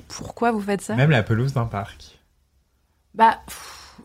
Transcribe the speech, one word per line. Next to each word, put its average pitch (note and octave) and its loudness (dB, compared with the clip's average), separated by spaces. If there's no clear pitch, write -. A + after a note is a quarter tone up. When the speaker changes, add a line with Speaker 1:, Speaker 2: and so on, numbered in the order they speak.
Speaker 1:
pourquoi - -4
vous G#3+ -4
faites G3 -2
ça ? - -6
Speaker 2:
Même C#3 4
la B2+ 6
pelouse A#2+ 0
d'un A#2+ 0
parc. - -10
Speaker 1:
Bah, A3 4
pff, - -18